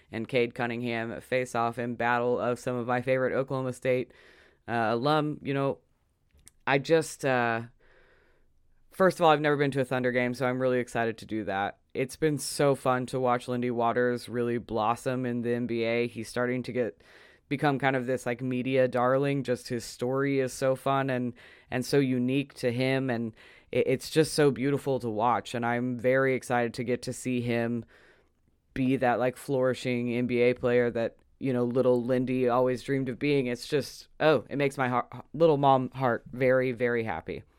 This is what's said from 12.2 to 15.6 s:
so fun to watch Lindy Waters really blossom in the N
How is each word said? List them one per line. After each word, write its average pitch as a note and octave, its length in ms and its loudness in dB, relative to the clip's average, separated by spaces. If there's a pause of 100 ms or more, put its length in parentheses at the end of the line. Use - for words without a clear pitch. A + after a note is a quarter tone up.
so C#3+ 360 2
fun B2+ 320 -2
to C3 140 -4
watch B2 280 0
Lindy B2 220 -2
Waters A#2 580 0
really A#2+ 300 -2
blossom A#2 680 -2
in A#2+ 180 -2
the A#2+ 120 0
N A#2+ 120 -2